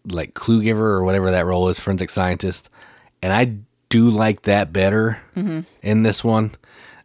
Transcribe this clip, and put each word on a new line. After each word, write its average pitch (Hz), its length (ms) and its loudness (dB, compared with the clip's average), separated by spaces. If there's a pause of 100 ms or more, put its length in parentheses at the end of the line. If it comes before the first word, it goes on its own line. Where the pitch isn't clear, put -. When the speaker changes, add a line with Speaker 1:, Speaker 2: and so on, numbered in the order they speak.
Speaker 1:
like, 85 280 -8
clue 113 300 2
giver 110 320 2
or 92 100 0
whatever 92 260 2
that 90 140 2
role 90 240 2
is, 87 100 -2
forensic 95 300 -2
scientist, 92 600 -4 (520)
and 92 100 -2
I 117 220 2 (360)
do 117 200 4
like 110 320 0
that 101 320 0
better 110 460 0 (180)
Speaker 2:
Mm-hmm. 175 240 -4 (220)
Speaker 1:
in 107 200 2
this 107 200 0
one. 110 320 0 (500)